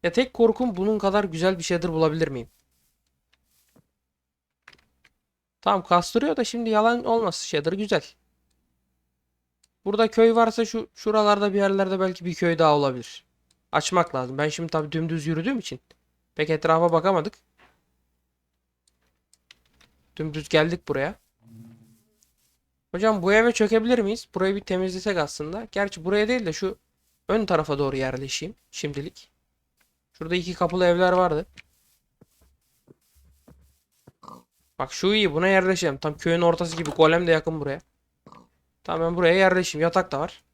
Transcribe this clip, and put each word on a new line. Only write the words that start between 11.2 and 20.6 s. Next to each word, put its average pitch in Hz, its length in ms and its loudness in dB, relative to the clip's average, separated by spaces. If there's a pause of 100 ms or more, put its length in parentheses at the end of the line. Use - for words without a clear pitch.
bir 202 40 0
yerlerde 196 420 0
belki 185 260 -4
bir 175 100 -4
köy 170 240 0
daha 151 160 6
olabilir. 135 500 -4 (460)
Açmak 165 440 0
lazım. 127 220 -6
Ben 151 120 -2
şimdi 165 220 -8
tabii 151 200 -4
dümdüz 160 360 -4
yürüdüğüm 170 320 -2
için - 200 -12 (560)
pek 151 140 -2
etrafa 160 420 2
bakamadık. 170 420 0 (2750)
Dümdüz 156 340 -8
geldik 165 380 0